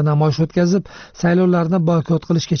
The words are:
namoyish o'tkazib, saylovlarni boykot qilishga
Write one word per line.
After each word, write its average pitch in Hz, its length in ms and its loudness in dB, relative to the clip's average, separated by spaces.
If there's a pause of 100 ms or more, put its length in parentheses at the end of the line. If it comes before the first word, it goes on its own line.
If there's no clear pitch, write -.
(100)
namoyish 151 340 0
o'tkazib, 175 400 0 (380)
saylovlarni 175 560 0 (120)
boykot 165 380 0
qilishga 165 320 -2